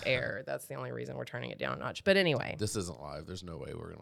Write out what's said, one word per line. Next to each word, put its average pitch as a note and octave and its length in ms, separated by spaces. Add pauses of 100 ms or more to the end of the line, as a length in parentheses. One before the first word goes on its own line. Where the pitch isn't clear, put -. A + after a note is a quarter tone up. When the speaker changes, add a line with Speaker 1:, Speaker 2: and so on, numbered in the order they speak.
Speaker 1:
<laughs> - 40
Speaker 2:
air. A#2 400
That's - 200
the C#3 100
only B2 160
reason B1+ 240
we're B1 80
turning A#2+ 260
it - 80
down C2 160
a - 60
notch. B2+ 240
But G3 120
anyway. E3+ 400
Speaker 1:
This G#2 200
isn't E2+ 240
live. D2 260
There's F2+ 160
no F2 140
way C#2+ 180
we're D#2+ 140
gonna E2 140